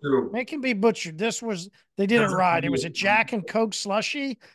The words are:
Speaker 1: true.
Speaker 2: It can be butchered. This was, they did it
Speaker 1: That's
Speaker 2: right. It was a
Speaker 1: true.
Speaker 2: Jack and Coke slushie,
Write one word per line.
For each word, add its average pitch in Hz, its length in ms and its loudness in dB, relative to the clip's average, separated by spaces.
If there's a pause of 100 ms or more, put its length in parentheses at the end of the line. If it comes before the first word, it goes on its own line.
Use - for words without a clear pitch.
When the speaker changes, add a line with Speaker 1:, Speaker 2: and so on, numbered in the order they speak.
Speaker 1:
true. 131 320 0
Speaker 2:
It 247 140 -4
can 302 140 -8
be 254 100 0
butchered. 190 460 0
This 214 240 -2
was, 202 280 -6 (280)
they 196 100 2
did 226 140 6
it 208 60 4
Speaker 1:
That's 190 60 0
Speaker 2:
right. 180 300 2
It 160 80 0
was 135 140 0
a 170 40 -6
Speaker 1:
true. - 40 -12
Speaker 2:
Jack 214 400 2
and 196 120 -2
Coke 220 260 0
slushie, 226 680 -4 (180)